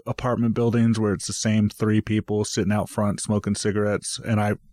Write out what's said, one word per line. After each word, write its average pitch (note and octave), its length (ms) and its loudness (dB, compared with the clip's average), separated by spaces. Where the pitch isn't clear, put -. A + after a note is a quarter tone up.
apartment A#2 480 0
buildings A#2 440 4
where G#2 140 2
it's - 140 -4
the G2+ 60 -6
same G#2+ 360 2
three G#2+ 320 0
people G#2 440 -2
sitting G2+ 260 0
out G#2+ 180 0
front G2+ 300 -2
smoking G2+ 360 -2
cigarettes, G#2 680 -2
and A2 160 0
I G#2 120 0